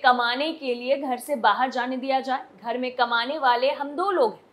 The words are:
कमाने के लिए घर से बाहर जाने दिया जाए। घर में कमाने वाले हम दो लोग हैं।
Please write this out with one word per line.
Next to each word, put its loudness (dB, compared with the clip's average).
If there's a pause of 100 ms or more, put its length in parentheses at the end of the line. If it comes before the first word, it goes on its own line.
कमाने 4
के -4
लिए 0
घर -4
से -6
बाहर 2
जाने -4
दिया 0
जाए। -6
घर -4
में -4
कमाने 0
वाले 2
हम -6
दो -2
लोग 2
हैं। -16